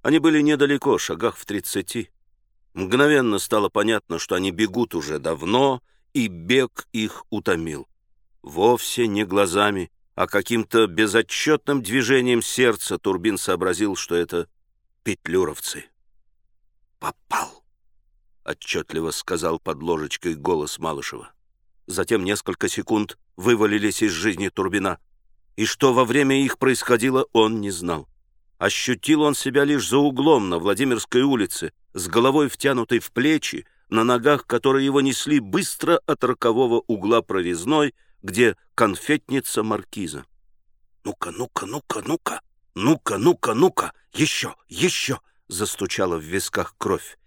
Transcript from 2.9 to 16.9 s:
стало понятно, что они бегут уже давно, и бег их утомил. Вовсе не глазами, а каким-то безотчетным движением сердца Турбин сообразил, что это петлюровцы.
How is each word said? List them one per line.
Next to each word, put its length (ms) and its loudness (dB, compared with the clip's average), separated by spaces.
стало 300 0
понятно, 500 -2
что 160 -4
они 160 -2
бегут 440 -2
уже 240 -6
давно, 640 0
и 140 -2
бег 640 -2
их 380 -6
утомил. 580 -4
Вовсе 640 2
не 180 0
глазами, 680 2
а 120 0
каким-то 600 2
безотчетным 920 0
движением 600 2
сердца 560 0
Турбин 400 0
сообразил, 580 -2
что 200 -6
это 340 -2
петлюровцы. 840 -4